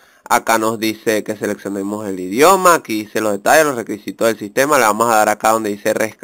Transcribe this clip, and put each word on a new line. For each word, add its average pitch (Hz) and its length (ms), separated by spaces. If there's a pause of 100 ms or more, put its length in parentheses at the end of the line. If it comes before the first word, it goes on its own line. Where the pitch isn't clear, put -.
(300)
Acá 117 280
nos 110 220
dice 107 440
que 104 140
seleccionemos 104 680
el 95 140
idioma, 165 540
aquí 110 320
dice 107 160
los 107 100
detalles, 127 340
los 139 120
requisitos 107 500
del 110 100
sistema. 135 400
Le 123 60
vamos 110 260
a 113 60
dar 107 140
acá 107 220
donde 110 180
dice 104 240
res-, 107 300